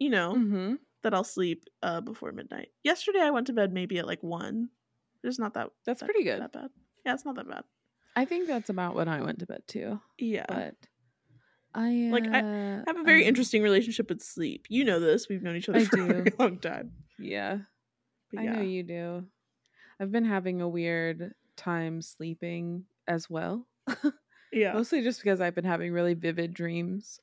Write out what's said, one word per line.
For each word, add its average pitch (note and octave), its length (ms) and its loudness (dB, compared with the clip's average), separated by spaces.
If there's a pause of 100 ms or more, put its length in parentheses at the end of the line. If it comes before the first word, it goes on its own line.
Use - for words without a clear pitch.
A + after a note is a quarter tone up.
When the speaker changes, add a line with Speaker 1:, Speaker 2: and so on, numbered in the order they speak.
Speaker 1:
you C#4 100 2
know, F#3 240 2
Speaker 2:
Mm-hmm. G#3 400 2 (300)
Speaker 1:
that G3+ 100 2
I'll F#3+ 100 4
sleep, F3 420 -4 (180)
uh, E3+ 160 -2
before - 320 -10
midnight. - 380 -14 (120)
Yesterday, F4+ 380 2
I D4+ 100 6
went B3+ 160 0
to C4+ 60 -4
bed G3+ 200 2
maybe F3+ 260 -2
at, E3+ 100 -2
like, - 160 -6
one. F3 460 -4 (520)
There's B3+ 160 -4
not A3 160 -4
that, - 160 -6 (160)
Speaker 2:
That's A#3+ 140 -4
Speaker 1:
that, - 60 -8
Speaker 2:
pretty G#4 180 2
good. F#3 160 0
Speaker 1:
that E3 120 -10
bad. - 180 -14 (360)
Yeah, B3+ 80 0
it's C4+ 100 -8
not C4+ 120 -8
that - 120 -12
bad. - 140 -10 (540)
Speaker 2:
I B3+ 80 2
think E4+ 240 -2
that's A#3+ 220 -2
about F3+ 260 -2
when E3 120 0
I D#3 140 -2
went E3 160 -4
to E3+ 80 -8
bed, - 220 -12
too. G#3 320 -6 (180)
Speaker 1:
Yeah. A3+ 300 -4
Speaker 2:
But - 260 -6 (1000)
I, A#3+ 400 2
Speaker 1:
Like, A#3 140 2
I A3 140 4
Speaker 2:
uh, G#3 480 -4
Speaker 1:
have F4 100 -2
a D#4+ 60 -4
very D#4+ 180 10
Speaker 2:
um, - 60 6
Speaker 1:
interesting A#3 340 4
relationship G#3+ 460 4
with E3 140 -4
sleep. - 460 -6
You A#3+ 160 2
know G3 140 4
this. E3+ 300 4
We've F#3+ 120 -4
known F3 140 -4
each F3 140 -4
other G#3 100 6
Speaker 2:
I A3+ 60 8
Speaker 1:
<laughs> - 0 -
for G3 160 4
a F3+ 80 0
Speaker 2:
do. - 40 4
Speaker 1:
very F3+ 240 4
long F#3+ 220 4
time. - 320 -6 (260)
Speaker 2:
Yeah. - 420 -4 (760)
Speaker 1:
But G#3 80 -8
Speaker 2:
I A3 60 -2
know A3+ 80 -2
Speaker 1:
yeah. G#3+ 80 -2
Speaker 2:
you F#3 200 -2
do. E3+ 420 -8 (760)
I've G3 100 -4
been A3+ 140 2
having F#3 380 0
a F3 60 0
weird E3+ 640 -2 (240)
time E3 460 -4
sleeping E3+ 840 -8 (200)
as E3+ 240 -2
well. F3 380 -4 (180)
<laughs> C4 80 -4 (580)
Speaker 1:
Yeah. G#3+ 220 2
Speaker 2:
Mostly A#3+ 280 0
just A#3 200 -2
because F#3+ 180 2
I've F3 140 0
been F3 100 -2
having F3 280 0
really F3 220 2
vivid E3+ 400 -2
dreams. E3+ 680 -6